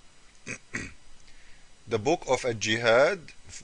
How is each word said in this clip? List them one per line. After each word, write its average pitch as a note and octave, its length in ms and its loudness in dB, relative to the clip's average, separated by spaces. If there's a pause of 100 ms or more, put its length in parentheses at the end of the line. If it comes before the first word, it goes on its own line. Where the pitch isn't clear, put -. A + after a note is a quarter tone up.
(460)
<clears throat> - 1400 -14
The A2 100 0
book C#3 300 0
of C3 160 2
al-Jihad, A#2 760 4 (460)